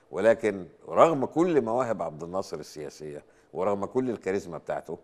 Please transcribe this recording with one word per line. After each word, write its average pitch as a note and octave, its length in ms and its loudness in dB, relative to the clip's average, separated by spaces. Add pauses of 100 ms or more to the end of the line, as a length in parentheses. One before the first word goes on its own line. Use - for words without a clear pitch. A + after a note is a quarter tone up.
(100)
ولكن G2 560 2 (220)
رغم C3 360 6
كل D#3 360 2
مواهب A2+ 420 0
عبد D#2 200 -8
الناصر F2 340 -6
السياسية D2+ 680 -12 (280)
ورغم G2+ 320 -2
كل B2+ 260 -2
الكاريزما F#2+ 480 -4
بتاعته، D2+ 460 -8